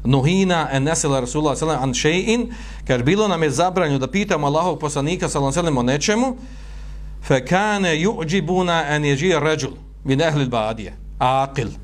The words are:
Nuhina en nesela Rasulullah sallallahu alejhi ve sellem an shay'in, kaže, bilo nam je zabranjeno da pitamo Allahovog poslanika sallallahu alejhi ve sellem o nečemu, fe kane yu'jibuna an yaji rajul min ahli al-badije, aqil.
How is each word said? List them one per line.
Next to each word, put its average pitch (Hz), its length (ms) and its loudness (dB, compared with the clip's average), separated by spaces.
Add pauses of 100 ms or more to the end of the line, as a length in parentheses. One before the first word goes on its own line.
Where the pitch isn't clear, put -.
Nuhina 160 680 2
en 135 120 0
nesela 147 360 0
Rasulullah 139 380 0
sallallahu 156 260 -2
alejhi 131 140 0
ve - 40 -2
sellem 202 380 2
an 240 80 -2
shay'in, - 60 -10 (340)
kaže, 123 160 2
bilo 202 240 4
nam 170 160 2
je 151 80 2
zabranjeno 165 480 2
da 127 120 -4
pitamo 190 360 0
Allahovog 156 320 0
poslanika 151 500 -2
sallallahu 139 300 0
alejhi 170 60 0
ve 160 60 2
sellem 135 60 2
o 123 60 0
nečemu, 214 520 0 (880)
fe 131 220 2
kane 190 500 2
yu'jibuna 165 1000 0
an 151 80 0
yaji 147 360 2
rajul 143 320 0 (320)
min 135 180 2
ahli 147 240 2
al-badije, 110 460 -2 (280)
aqil. 135 500 0 (140)